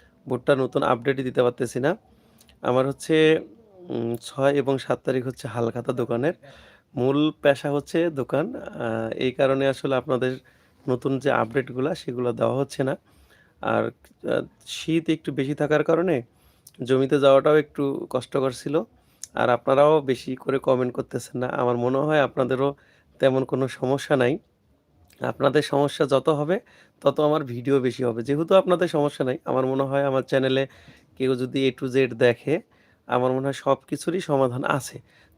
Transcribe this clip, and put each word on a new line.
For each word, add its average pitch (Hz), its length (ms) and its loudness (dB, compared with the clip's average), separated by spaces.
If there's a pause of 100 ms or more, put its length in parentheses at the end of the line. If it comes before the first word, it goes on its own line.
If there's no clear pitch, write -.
(280)
ভুট্টার 127 300 0
নতুন 131 240 -2
আপডেটই 131 400 0
দিতে 127 200 -2
পারতেছি 123 380 -2
না। 160 160 0 (680)
আমার 127 240 2
হচ্ছে, 156 540 2 (480)
উম, 120 320 -4
ছয় 139 340 0
এবং 135 240 0
সাত - 260 -4
তারিখ 127 220 -2
হচ্ছে 135 220 -8
হালখাতা 117 440 -4
দোকানের। 123 400 -2 (640)
মূল 139 380 0 (100)
পেশা 143 280 2
হচ্ছে 165 400 -2
দোকান। 147 460 -4
আ, - 40 -10 (540)
এই 131 180 -2
কারণে 135 360 2
আসলে 135 280 -2
আপনাদের 127 420 -2 (500)
নতুন 131 300 -2
যে 135 120 0
আপডেটগুলা 123 640 -2
সেগুলো 120 380 -4
দেওয়া 117 240 0
হচ্ছে 139 280 -4
না। 139 120 -2 (640)
আর, 110 240 0
আ, - 580 -6 (240)
শীত 160 440 -4
একটু 156 220 -2
বেশি 139 220 -4
থাকার 147 300 2
কারণে 165 380 2 (640)
জমিতে 135 360 2
যাওয়াটাও 139 360 6
একটু 147 540 -2
কষ্টকর 131 400 -2
ছিল। 143 320 -2 (520)
আর 117 140 2
আপনারাও 139 520 4
বেশি 131 360 -4
করে 131 220 -4
কমেন্ট 127 360 0
করতেছেন 123 460 -8
না। 123 60 -2
আমার 123 300 0
মনে 127 220 0
হয় 151 220 2
আপনাদেরও 131 540 0 (440)
তেমন 131 260 2
কোনো 131 240 -2
সমস্যা 135 480 -2
নাই। 131 220 2 (840)
আপনাদের 131 420 0
সমস্যা 143 440 0
যত 131 220 0
হবে 156 320 -2 (400)
তত 139 200 0
আমার 151 240 2
ভিডিও 127 360 0
বেশি 123 240 -2
হবে। 117 180 -2
যেহেতু 151 320 0
আপনাদের 180 340 4
সমস্যা 147 360 0
নাই, 127 200 -4
আমার 131 220 0
মনে 135 160 -2
হয় 139 220 0
আমার 131 180 0
চ্যানেলে 131 440 0 (520)
কেউ 131 160 0
যদি 127 380 0
A 135 120 -8
to 127 80 -6
Z 131 220 2
দেখে, 127 460 2 (460)
আমার 127 260 0
মনে 131 120 -2
হয় 139 80 -2
সব 135 240 0 (120)
কিছুরই 170 320 -4
সমাধান 131 440 0
আছে। - 340 -2 (400)